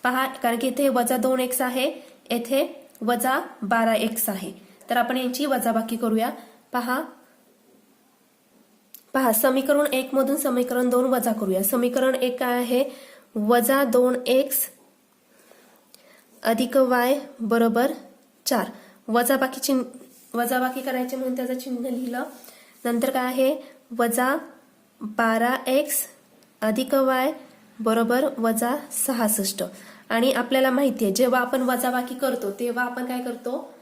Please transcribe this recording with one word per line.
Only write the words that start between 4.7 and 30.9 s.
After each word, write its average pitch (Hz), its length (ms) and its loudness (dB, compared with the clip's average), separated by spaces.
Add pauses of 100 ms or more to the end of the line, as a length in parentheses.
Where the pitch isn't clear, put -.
तर 233 80 0
आपण 240 200 0
यांची 254 280 -2
वजाबाकी 226 520 0
करूया. 226 320 0 (420)
पहा, 247 300 -2 (2000)
पहा, 262 180 2
समीकरण 277 600 2
एक 262 220 -4
मधून 269 200 2
समीकरण 247 540 0
दोन 247 160 2
वजा 247 260 2
करूया. 196 320 0
समीकरण 254 520 2
एक 247 240 -2
काय 247 180 0
आहे? 247 260 0 (520)
वजा 240 480 4
दोन 247 320 4 (120)
एक्स 269 420 2 (1700)
अधिक 226 340 0
वाय 254 420 4 (200)
बरोबर 233 520 2 (540)
चार. 233 240 -2 (380)
वजाबाकी 254 520 2
चिन्ह, 262 240 0 (500)
वजाबाकी 254 480 0
करायची 254 340 -4
म्हणून 254 200 -4
त्याचं 254 220 -4
चिन्ह 254 320 -6
लिहिलं. 247 340 -4 (600)
नंतर 233 240 0
काय 254 160 -2
आहे? 262 300 2 (420)
वजा 240 380 2 (680)
बारा 226 540 0 (120)
एक्स 285 380 0 (560)
अधिक 220 320 0
वाय 262 380 2 (480)
बरोबर 233 460 2 (120)
वजा 226 380 0 (160)
सहासष्ट. 214 720 -2 (460)
आणि 233 220 2
आपल्याला 262 400 2
माहिती 254 340 2